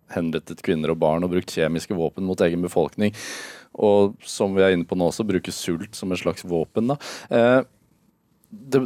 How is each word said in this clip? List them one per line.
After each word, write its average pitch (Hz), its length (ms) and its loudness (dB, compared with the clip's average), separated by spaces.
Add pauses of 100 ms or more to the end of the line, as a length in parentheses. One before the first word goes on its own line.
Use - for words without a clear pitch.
(140)
henrettet 82 520 -6
kvinner 80 280 0
og 82 80 -2
barn 82 240 2
og 87 80 -4
brukt 90 200 -4
kjemiske 82 440 -2
våpen 82 280 -4
mot 92 160 -4
egen 87 200 2
befolkning, 90 520 0 (600)
og 101 420 4 (100)
som 98 320 -2
vi 95 80 6
er 95 100 6
inne 85 100 -2
på 92 120 -4
nå 87 120 2
også, 110 160 -4
bruker 92 280 -2
sult - 440 -6
som 92 160 -4
et 85 80 -4
slags - 240 -4
våpen 92 480 -2
da. 147 40 -4 (320)
Eh, 120 300 6 (920)
det, 139 340 0